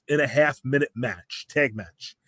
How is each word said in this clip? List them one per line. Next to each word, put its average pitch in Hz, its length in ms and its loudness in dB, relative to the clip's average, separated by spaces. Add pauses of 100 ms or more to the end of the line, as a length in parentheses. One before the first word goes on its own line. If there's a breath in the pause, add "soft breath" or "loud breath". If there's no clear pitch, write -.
and 147 120 4
a 135 60 2
half 143 360 2
minute 139 320 0
match, 110 540 -8
tag 135 260 2
match. - 400 -14 (120)